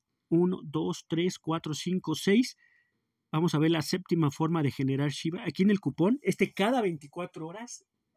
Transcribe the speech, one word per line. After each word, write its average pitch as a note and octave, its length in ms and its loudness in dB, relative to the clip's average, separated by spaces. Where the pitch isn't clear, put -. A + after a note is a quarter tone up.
uno, F3+ 340 4
dos, E3 460 -4
tres, F3 300 0
cuatro, D#3+ 340 -4
cinco, F3 420 -2
seis. G#3+ 400 2
Vamos D#3+ 240 2
a D3+ 60 2
ver D#3+ 120 4
la D#3+ 100 0
séptima E3+ 500 0
forma D#3+ 320 0
de C3+ 80 2
generar C3+ 380 -2
Shiba. D#3+ 360 -6
Aquí F3+ 180 -2
en G#3 80 6
el G3 100 2
cupón, F3+ 400 2
este F#3+ 320 0
cada A#3 280 2
veinticuatro E3 680 -6
horas, A3 360 -14